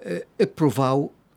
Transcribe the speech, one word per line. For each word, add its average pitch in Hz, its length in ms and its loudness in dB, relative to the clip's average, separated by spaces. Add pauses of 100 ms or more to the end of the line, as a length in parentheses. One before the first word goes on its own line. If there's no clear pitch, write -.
eh, - 220 -8 (160)
ippruvaw 139 680 0 (280)